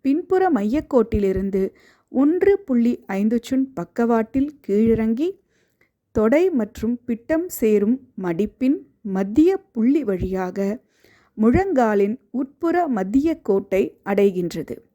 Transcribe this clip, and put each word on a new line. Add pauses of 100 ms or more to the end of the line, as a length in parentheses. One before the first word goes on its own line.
பின்புற
மையக்கோட்டிலிருந்து (360)
ஒன்று
புள்ளி
ஐந்து (100)
சுன் (100)
பக்கவாட்டில்
கீழிறங்கி, (720)
தொடை
மற்றும்
பிட்டம்
சேரும் (100)
மடிப்பின் (240)
மத்திய
புள்ளி
வழியாக (560)
முழங்காலின் (100)
உட்புற
மத்திய
கோட்டை
அடைகின்றது. (180)